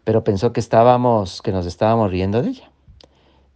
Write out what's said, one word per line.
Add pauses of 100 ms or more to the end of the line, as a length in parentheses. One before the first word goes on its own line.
pero
pensó
que
estábamos,
que
nos
estábamos
riendo
de
ella. (840)